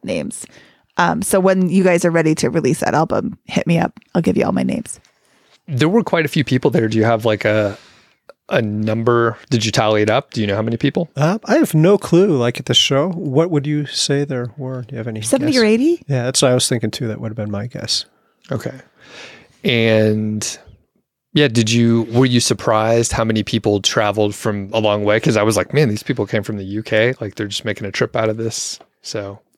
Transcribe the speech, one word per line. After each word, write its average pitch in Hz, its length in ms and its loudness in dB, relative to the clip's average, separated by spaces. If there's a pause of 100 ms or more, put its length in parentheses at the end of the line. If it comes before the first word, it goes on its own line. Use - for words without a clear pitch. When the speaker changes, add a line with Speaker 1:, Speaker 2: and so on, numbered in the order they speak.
Speaker 1:
names. - 440 -8 (500)
Um, 170 240 0
so 196 200 0
when 185 280 4
you 190 160 4
guys 175 220 4
are 170 40 2
ready 160 260 2
to - 120 -2
release 139 320 0
that - 140 0
album, - 500 -2
hit - 220 -4
me 170 120 2
up. - 220 -4 (140)
I'll 170 80 2
give - 160 0
you - 80 0
all - 60 0
my 190 100 -2
names. - 360 -6 (720)
Speaker 2:
There 147 220 2
were 214 120 4
quite 165 220 0
a 143 40 -2
few 156 140 0
people 127 280 0
there. 113 180 2
Do 110 80 -2
you 110 80 4
have, 113 220 2
like, 107 180 0
a, 107 320 0 (720)
a 123 140 0
number? 110 720 0 (140)
Did 113 160 0
you 104 60 -4
tally 107 280 2
it 107 80 2
up? 123 220 0
Do 110 100 -6
you 107 60 0
know 101 100 -2
how 110 60 -2
many 113 160 -4
people? 139 380 -2
Speaker 3:
Uh, 165 280 0
I 220 120 2
have 311 180 2
no 175 240 6
clue. 170 400 2
Like, 120 200 0
at 135 60 -10
the - 80 -2
show, 139 380 2
what 165 400 0
would 147 160 0
you 151 180 -2
say 143 400 -2
there 123 320 -6
were? 131 280 -8
Do 135 100 -14
you - 20 -12
have 110 120 -8
any 110 120 -8
Speaker 1:
Seventy 269 320 0
Speaker 3:
guess? 254 80 4
Speaker 1:
or 220 60 4
eighty? 262 420 2
Speaker 3:
Yeah, 131 140 0
that's 127 180 -2
what 131 100 6
I 127 40 4
was 127 120 2
thinking 113 240 -2
too. 120 180 -6
That 107 120 -8
would 113 80 -8
have 107 80 -10
been 104 140 -6
my 101 160 -6
guess. - 400 -6 (440)
Speaker 2:
Okay. 131 300 -6 (840)
And 110 920 2 (760)
yeah, 147 160 4
did 113 200 2
you, 117 440 4
were 127 120 4
you 123 140 2
surprised 113 720 2
how 113 140 0
many 110 180 0
people 104 400 0
traveled 104 540 0
from 101 360 -4
a 113 60 0
long 104 260 2
way? 104 140 4
'Cause 113 180 0
I 104 60 4
was 107 140 2
like, 92 180 -2
"Man, 143 140 2
these 107 160 -4
people 120 220 -4
came 104 180 -4
from 110 120 -8
the 98 80 -8
U 101 200 -6
K. 117 360 2
Like, 104 140 -10
they're 104 140 -6
just - 160 -8
making 104 240 -6
a - 20 -10
trip - 240 -4
out 113 140 0
of 107 80 -4
this." - 420 -8 (240)
So 101 380 -12 (180)